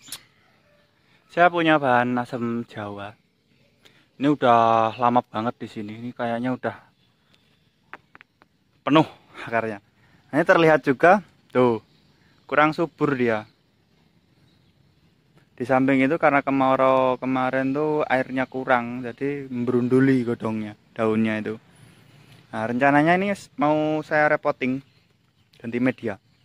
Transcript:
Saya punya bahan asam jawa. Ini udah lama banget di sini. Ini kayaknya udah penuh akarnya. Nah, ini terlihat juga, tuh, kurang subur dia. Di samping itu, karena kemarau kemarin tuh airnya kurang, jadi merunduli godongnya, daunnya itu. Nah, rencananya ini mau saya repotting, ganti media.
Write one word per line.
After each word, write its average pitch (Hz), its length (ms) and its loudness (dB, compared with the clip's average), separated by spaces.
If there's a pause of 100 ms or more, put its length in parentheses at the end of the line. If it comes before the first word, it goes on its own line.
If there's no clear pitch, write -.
(1300)
Saya 170 160 4
punya 165 320 2
bahan 123 400 2
asam 117 480 -6
jawa. 104 480 -14 (1040)
Ini 131 80 -2
udah 113 720 4
lama 123 240 2
banget 113 400 -6
di 113 80 -12
sini. 107 220 -12 (100)
Ini 123 80 -10
kayaknya 120 400 -6
udah 117 260 -8 (2000)
penuh 147 240 4 (400)
akarnya. 110 320 -4 (520)
Nah, - 40 -6
ini 160 100 2
terlihat 160 380 6
juga, 170 400 4 (320)
tuh, 123 240 2 (720)
kurang 151 240 2
subur 151 400 -2
dia. 113 320 0 (2000)
Di 120 140 -10
samping 135 320 2
itu, 135 160 0
karena 147 240 2
kemarau 131 800 2
kemarin 131 560 -2
tuh 151 320 -2
airnya 131 400 -2
kurang, 127 560 -4
jadi 139 480 -8
merunduli 123 720 2
godongnya, 110 480 -6 (240)
daunnya 110 400 0
itu. 107 240 -8 (880)
Nah, 110 160 -8
rencananya 165 560 2
ini 196 160 -4 (240)
mau 151 400 0
saya 151 320 0
repotting, 139 480 -4 (800)
ganti 117 160 -8
media. 120 400 -4 (280)